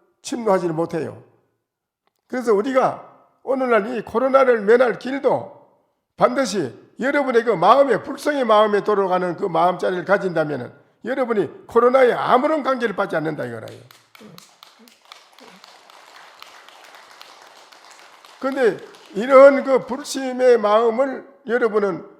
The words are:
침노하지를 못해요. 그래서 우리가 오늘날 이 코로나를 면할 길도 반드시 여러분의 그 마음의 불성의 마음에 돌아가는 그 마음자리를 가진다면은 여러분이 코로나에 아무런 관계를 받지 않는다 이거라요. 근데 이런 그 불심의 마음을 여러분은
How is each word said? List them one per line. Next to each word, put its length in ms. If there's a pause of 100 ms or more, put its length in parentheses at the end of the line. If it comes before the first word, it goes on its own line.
(220)
침노하지를 520
못해요. 500 (1040)
그래서 260
우리가 540 (360)
오늘날 520
이 80
코로나를 580
면할 380
길도 600 (560)
반드시 580 (260)
여러분의 440
그 80
마음의 520
불성의 420
마음에 380
돌아가는 520
그 100
마음자리를 600
가진다면은 640 (320)
여러분이 640
코로나에 480
아무런 480
관계를 340
받지 200
않는다 300
이거라요. 340 (4000)
근데 380 (380)
이런 480
그 220
불심의 720
마음을 680 (200)
여러분은 580 (140)